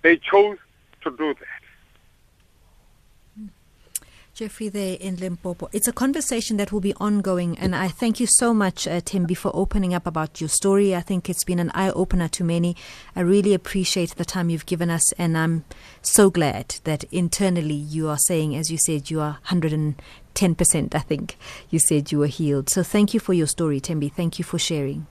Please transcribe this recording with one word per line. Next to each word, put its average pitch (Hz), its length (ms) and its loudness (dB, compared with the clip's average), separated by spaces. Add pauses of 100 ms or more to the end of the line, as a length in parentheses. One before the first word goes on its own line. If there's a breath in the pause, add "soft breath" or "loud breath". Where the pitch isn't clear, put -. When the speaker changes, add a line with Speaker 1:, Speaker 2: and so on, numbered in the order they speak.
Speaker 1:
They 165 140 8
chose 202 420 4 (440)
to 156 140 -4
do 147 180 -2
that. - 280 -16 (2750 soft breath)
Speaker 2:
Jeffrey 214 340 -8
there 190 320 -4
in 185 160 -6
Limpopo. 180 560 -6
It's 220 160 0
a 240 60 -2
conversation 247 640 -2
that 202 120 -2
will 208 120 -2
be 196 180 0
ongoing, 185 580 0
and 180 160 0
I 185 140 0
thank 226 320 -2
you 247 60 2
so 233 260 4
much, 202 340 0
uh, 170 140 -2
Thembi, 175 340 -2
for 180 200 -4
opening 185 400 0
up 175 120 -4
about 160 360 -4
your 156 80 -4
story. 196 440 4
I 175 60 -2
think 185 300 -4
it's - 120 -4
been 180 160 0
an 175 140 0
eye-opener 180 560 0
to - 160 -4
many. 170 320 0 (400 loud breath)
I 180 60 0
really 196 320 6
appreciate 180 600 -2
the 170 100 -4
time 170 240 -2
you've 160 160 -4
given 170 240 0
us, 170 240 0
and 165 240 0
I'm 165 260 0 (380 loud breath)
so - 260 6
glad 147 560 0
that 156 200 -2
internally 175 680 0
you 151 380 -4
are 147 80 -2
saying, 156 360 2
as 156 160 -4
you 165 60 -4
said, 151 340 0
you 160 100 -2
are 151 240 -4
hundred 160 280 0
and 151 220 0 (420 loud breath)
ten 175 180 4
percent, - 400 0
I 151 60 2
think - 360 -6 (340 loud breath)
you 165 100 2
said 147 320 2
you 147 80 2
were 147 80 2
healed. 143 420 -2
So 180 140 2
thank 208 280 2
you 226 60 2
for 202 140 -2
your 160 160 2
story, 151 320 0
Thembi. 147 320 -4
Thank 170 260 -4
you 170 60 -4
for - 140 -4
sharing. 151 520 -4